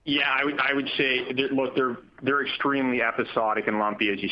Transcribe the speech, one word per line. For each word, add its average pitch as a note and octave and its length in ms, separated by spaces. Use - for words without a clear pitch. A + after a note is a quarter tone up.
Yeah, C#3+ 240
I C3+ 140
would, C#3+ 160
I C#3 140
would C#3 140
say C3+ 340
that, C3 200
look, C3+ 220
they're, B2+ 220
they're C#3 240
extremely C3 540
episodic A2+ 680
and G#2+ 120
lumpy, G#2 340
as G2 100
you G2+ 100